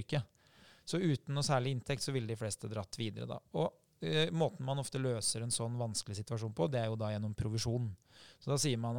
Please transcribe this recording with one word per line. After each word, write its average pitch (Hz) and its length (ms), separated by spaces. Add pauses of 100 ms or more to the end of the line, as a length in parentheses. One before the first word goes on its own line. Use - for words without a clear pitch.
yrke. 147 200 (640)
Så 165 160
uten 143 360
noe 143 100
særlig 135 300
inntekt 135 260
så 139 100
ville 113 160
de 113 80
fleste 107 320
dratt 107 300
videre 113 300
da. - 100 (180)
Og, 156 140 (320)
eh, 160 320
måten 143 320
man 139 160
ofte 135 180
løser 117 440
en 117 80
sånn 120 260
vanskelig 107 400
situasjon 110 380
på, 165 120
det 120 140
er 110 80
jo 110 80
da 107 140
gjennom 107 240
provisjon. 117 500 (520)
Så 135 120
da 143 80
sier 127 220
man 117 180